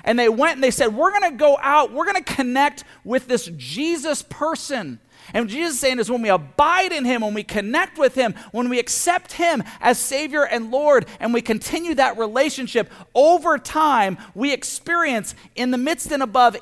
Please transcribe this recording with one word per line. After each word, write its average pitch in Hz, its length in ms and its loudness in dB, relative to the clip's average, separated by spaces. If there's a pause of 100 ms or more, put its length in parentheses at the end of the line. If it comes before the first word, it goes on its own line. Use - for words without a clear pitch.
and 233 120 2
they 240 120 4
went 277 240 2
and 262 100 -4
they 254 80 4
said, 226 240 0
"We're 330 160 2
gonna 392 200 2
go 285 300 4
out, 277 300 2
we're 294 140 -4
gonna 381 160 -2
connect 269 640 -2 (180)
with 254 240 -2
this 240 300 -2
Jesus 277 640 -4
person." 247 800 -8 (320)
And 226 120 -2
what 196 60 -8
Jesus 311 220 -4
is 240 80 -4
saying 262 180 0
is 208 100 -2
when 240 120 -2
we 220 80 0
abide 302 640 2
in 285 100 -4
him, 247 180 0
when 214 120 -4
we 214 100 -6
connect 220 540 -4
with 285 180 2
him, 240 180 0 (180)
when 247 180 -2
we 247 100 -2
accept - 540 -2
him 330 280 0 (200)
as 240 180 2
Savior 285 460 -2
and 226 260 -4
Lord, 277 360 4 (120)
and 226 140 -2
we 233 80 0
continue 320 540 -4
that 254 220 2
relationship, 233 720 -2 (240)
over 311 440 4
time, 254 600 0 (160)
we 277 200 -2
experience 302 840 -4 (200)
in 247 160 -2
the 254 60 0
midst 302 340 -4
and 277 120 -2
above 233 380 4